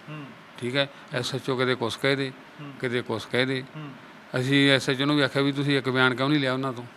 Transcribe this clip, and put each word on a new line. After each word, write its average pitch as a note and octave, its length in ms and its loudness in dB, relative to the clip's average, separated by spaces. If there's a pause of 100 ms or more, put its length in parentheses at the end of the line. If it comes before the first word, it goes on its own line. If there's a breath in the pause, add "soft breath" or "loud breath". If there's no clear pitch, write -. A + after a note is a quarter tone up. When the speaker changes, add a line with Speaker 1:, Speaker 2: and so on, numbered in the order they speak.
Speaker 1:
ਹੂੰ। D3+ 160 -12 (320)
Speaker 2:
ਠੀਕ B2 180 -4
ਹੈ, C#3 140 0 (240 loud breath)
ਐਸ B2+ 220 -4
ਐਚ B2+ 140 -6
ਓ C3+ 60 0
ਕਦੇ B2+ 200 2
ਕੁਛ A#2 220 -2
ਕਹਿ C#3 180 2
ਦੇ, C3+ 160 -2 (300)
Speaker 1:
ਹੂੰ। C#3+ 200 -14
Speaker 2:
ਕਦੇ B2 200 -2
ਕੁਛ A2 240 -4
ਕਹਿ B2 200 2
ਦੇ। C3 180 -2 (120)
Speaker 1:
ਹੂੰ। D3+ 140 -12 (500)
Speaker 2:
ਅਸੀਂ C#3 320 6
ਐਸ C3 180 4
ਐਚ C3 120 0
ਓ C#3 40 0
ਨੂੰ D3 100 2
ਵੀ D3 60 4
ਆਖਿਆ C#3 200 2
ਵੀ C#3 100 2
ਤੁਸੀਂ C#3 260 0
ਇੱਕ C3 120 -2
ਬਿਆਨ B2+ 260 4
ਕਿਉਂ C3 140 0
ਨਹੀਂ D3+ 100 4
ਲਿਆ C3 140 0
ਉਹਨਾਂ C3 200 -4
ਤੋਂ? A#2+ 100 -10 (140)